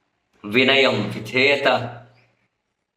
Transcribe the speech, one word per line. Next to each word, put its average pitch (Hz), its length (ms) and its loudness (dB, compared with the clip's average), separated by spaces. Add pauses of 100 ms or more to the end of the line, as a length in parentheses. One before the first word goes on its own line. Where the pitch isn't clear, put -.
(440)
వినయం, 127 520 2 (120)
విధేయత, 139 600 0 (1300)